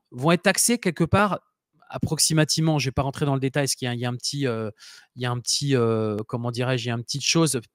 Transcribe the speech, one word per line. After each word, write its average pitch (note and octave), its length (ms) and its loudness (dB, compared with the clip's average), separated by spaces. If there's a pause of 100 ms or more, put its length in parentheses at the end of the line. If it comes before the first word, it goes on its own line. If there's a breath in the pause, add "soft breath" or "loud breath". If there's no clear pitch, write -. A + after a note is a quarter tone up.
(100)
vont C3+ 220 0
être F3 100 2
taxés A#3 360 2
quelque E3+ 260 0
part G3 340 2 (520)
approximativement. D#3 880 2
Je B2 60 -2
vais C3 40 -2
pas C#3 120 0
rentrer C#3 220 -4
dans C#3 100 2
le C3+ 60 0
détail, C3+ 260 0
parce - 100 -2
qu'il B2+ 100 -6
y - 20 -2
a, A#2+ 60 -2
il A#2+ 60 -6
y B2 40 -4
a B2 40 -2
un B2 80 -4
petit, C3+ 320 -4
euh, A2+ 200 -4 (460 loud breath)
il A#2+ 80 -10
y B2 40 0
a B2 40 0
un B2 80 -2
petit, C#3 380 0
euh, A2 400 2 (100)
comment A#2+ 240 -4
dirais-je, B2 360 -2
il - 20 -2
y - 20 -2
a A#2 40 -2
une A#2 100 -4
petite - 180 -6
chose D#3+ 380 2 (140)